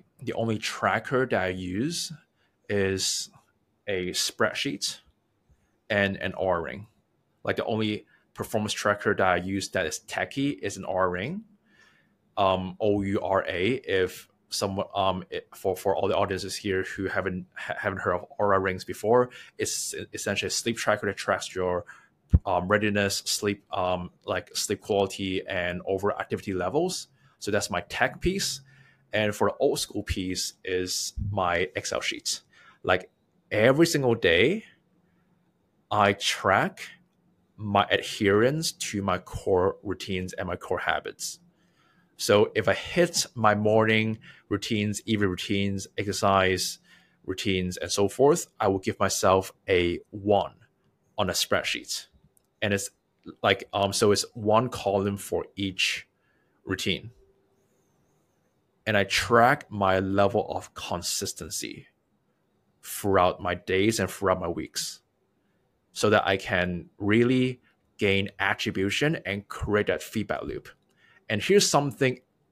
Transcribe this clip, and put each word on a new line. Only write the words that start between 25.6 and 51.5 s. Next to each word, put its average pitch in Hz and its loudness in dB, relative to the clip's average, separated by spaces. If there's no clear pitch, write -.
overall 98 -2
activity - -6
levels. 123 -4
So - -10
that's 101 -2
my 90 -2
tech - -4
piece. - -4
And 104 0
for 98 2
the - -6
old 143 2
school - -6
piece 92 -6
is 92 -4
my 92 0
Excel - -4
sheets. - -6
Like, - 0
every 135 6
single 131 2
day, 113 4
I 104 6
track - 2
my 101 2
adherence 113 2
to - -6
my 95 0
core 95 0
routines 92 -6
and 95 -8
my 87 -4
core - -4
habits. - -4
So 104 4
if 107 0
I 98 4
hit - 0
my 107 4
morning 110 2
routines, 104 -2
evening 101 2
routines, 98 -2
exercise 95 2
routines, 92 -2
and 87 -8
so 101 2
forth, 147 4
I 110 2
will 98 2
give - -4
myself 95 2
a 87 2
one 101 0
on 98 0
a - 0
spreadsheet. - -2